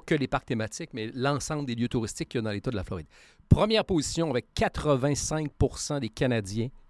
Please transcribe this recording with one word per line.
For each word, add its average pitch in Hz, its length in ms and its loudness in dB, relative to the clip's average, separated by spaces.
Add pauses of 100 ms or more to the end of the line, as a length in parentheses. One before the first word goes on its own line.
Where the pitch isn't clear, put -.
que - 80 0
les 135 140 2
parcs - 180 -2
thématiques, 117 460 -4
mais 113 240 -6
l'ensemble 143 500 -2
des 123 100 -4
lieux 117 120 0
touristiques 117 420 -4
qu'il 123 100 -2
y - 20 0
a - 20 -4
dans 110 80 -2
l'État 101 180 -4
de 117 60 -2
la 92 80 -4
Floride. 85 240 -8 (400)
Première 214 380 6
position, 165 440 0
avec 123 240 -2
quatre-vingt-cinq 147 1040 0
pour - 220 0
cent 147 220 -4
des 110 80 -4
Canadiens, 113 580 0 (220)